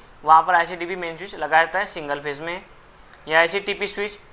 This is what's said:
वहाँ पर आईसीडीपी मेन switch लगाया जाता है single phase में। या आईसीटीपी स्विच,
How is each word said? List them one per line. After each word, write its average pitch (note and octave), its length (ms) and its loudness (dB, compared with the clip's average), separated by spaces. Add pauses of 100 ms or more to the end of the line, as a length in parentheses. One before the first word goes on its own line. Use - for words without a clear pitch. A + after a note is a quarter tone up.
(240)
वहाँ D#3+ 200 8
पर F3+ 120 2
आईसीडीपी E3+ 400 -2
मेन E3+ 220 -8
switch F#3+ 180 -12
लगाया D#3+ 300 2
जाता E3+ 140 -4
है G3+ 60 -4
single D3 340 -8
phase C#3+ 200 -8
में। F3 260 -10 (640)
या D#3 120 6
आईसीटीपी G3 480 0
स्विच, G3+ 320 -8 (120)